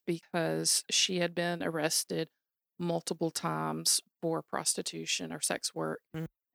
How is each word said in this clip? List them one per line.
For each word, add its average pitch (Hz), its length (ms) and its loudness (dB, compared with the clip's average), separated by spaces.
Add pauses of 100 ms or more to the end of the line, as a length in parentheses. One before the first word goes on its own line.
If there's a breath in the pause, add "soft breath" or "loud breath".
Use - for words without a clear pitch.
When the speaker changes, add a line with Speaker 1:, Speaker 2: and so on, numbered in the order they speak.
Speaker 1:
because 165 880 0
she - 280 2
had 170 140 0
been 175 300 0
arrested 160 680 0 (480)
multiple 170 540 0
times 160 680 0 (200)
for 165 200 0
prostitution 165 880 -2
or 160 80 -8
sex - 340 0
work 160 280 -4 (140)
Speaker 2:
Mm. 160 120 -4 (280)